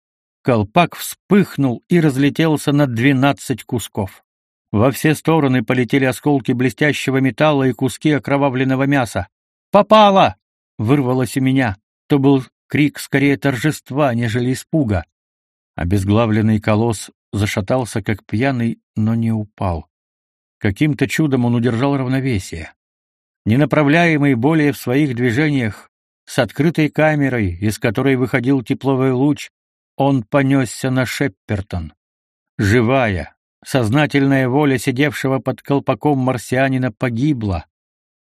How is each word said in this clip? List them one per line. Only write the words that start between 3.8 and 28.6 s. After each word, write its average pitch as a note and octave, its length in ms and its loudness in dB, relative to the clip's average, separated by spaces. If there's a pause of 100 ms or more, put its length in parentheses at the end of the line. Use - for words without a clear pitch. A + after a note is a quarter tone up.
Во A2+ 180 4
все D3+ 240 0
стороны C#3 500 0
полетели B2+ 400 0
осколки C3+ 460 -2
блестящего C3 680 0
металла C3+ 500 2
и B2+ 40 0
куски C3 380 -2
окровавленного C3+ 720 0
мяса. C3 440 -2 (420)
"Попало!" G3 640 4 (420)
вырвалось B2+ 580 0
у C#3 40 -2
меня. C3 360 0 (320)
То D3 100 4
был C3+ 260 4 (240)
крик C#3 300 0
скорее C#3 380 0
торжества, C#3 760 -2
нежели A#2+ 400 -2
испуга. A#2 520 -2 (720)
Обезглавленный G#2+ 840 0
колосс A2 500 -2 (220)
зашатался, G#2+ 720 -4
как G#2 240 -6
пьяный, A#2 540 -2 (160)
но A2 180 0
не A2+ 160 0
упал. G2+ 560 -4 (720)
Каким-то C3 480 0
чудом C3 380 0
он A#2+ 100 0
удержал B2 420 0
равновесие. B2+ 760 -4 (760)
Не G#2+ 100 2
направляемый D3 800 2
более D3 380 0
в A2 60 -8
своих C3+ 360 -2
движениях, B2 760 -2 (360)
с - 120 -14
открытой C#3+ 500 0
камерой, C3+ 720 0
из G#2 180 -2
которой C3 380 0
выходил B2+ 460 0